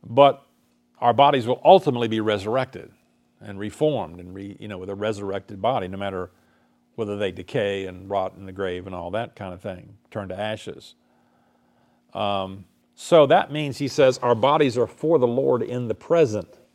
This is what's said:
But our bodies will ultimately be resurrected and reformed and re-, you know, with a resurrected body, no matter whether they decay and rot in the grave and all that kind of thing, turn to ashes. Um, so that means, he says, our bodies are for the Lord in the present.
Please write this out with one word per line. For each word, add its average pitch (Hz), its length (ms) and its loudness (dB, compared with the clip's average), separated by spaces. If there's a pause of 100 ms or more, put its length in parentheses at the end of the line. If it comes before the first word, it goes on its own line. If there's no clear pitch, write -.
But 135 400 6 (560)
our 120 140 4
bodies 139 320 4
will 120 180 -2
ultimately 143 440 6
be 110 120 -2
resurrected 107 720 -2 (480)
and 101 180 -16
reformed 104 600 -4
and 90 140 -16
re-, 98 260 -14
you 107 80 -14
know, 101 100 -12
with 92 120 -12
a 101 40 -6
resurrected 98 680 -6
body, 110 260 -2
no 95 80 -10
matter 95 340 -8 (680)
whether 104 200 -6
they 101 160 -4
decay 101 540 -4
and 92 240 -14
rot 95 260 -4
in 98 100 -18
the 95 60 -16
grave 92 340 -6
and 92 80 -12
all 87 180 -10
that 113 220 -6
kind 92 200 -12
of 90 60 -18
thing, 101 360 -14 (140)
turn 101 180 -10
to 92 100 -12
ashes. 107 580 -10 (1200)
Um, 98 480 -4 (300)
so 156 320 6
that 156 260 2
means, 147 240 -6
he 143 120 -4
says, 131 300 4
our 120 160 2
bodies 131 440 2
are 117 80 2
for 160 320 0
the 123 80 2
Lord 127 360 0
in 123 240 -6
the 107 80 -4
present. 113 540 0 (260)